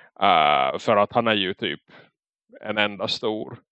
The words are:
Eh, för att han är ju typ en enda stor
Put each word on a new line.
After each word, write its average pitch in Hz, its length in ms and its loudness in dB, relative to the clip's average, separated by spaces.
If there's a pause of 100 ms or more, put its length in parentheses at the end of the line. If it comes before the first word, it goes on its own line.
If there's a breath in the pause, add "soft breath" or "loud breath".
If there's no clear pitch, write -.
(200 soft breath)
Eh, 73 580 4
för 107 200 0
att 101 160 0
han 117 140 0
är 110 80 2
ju 98 180 -2
typ 90 280 -8 (800 loud breath)
en 107 160 -8
enda 104 300 -2
stor 110 500 -6 (140)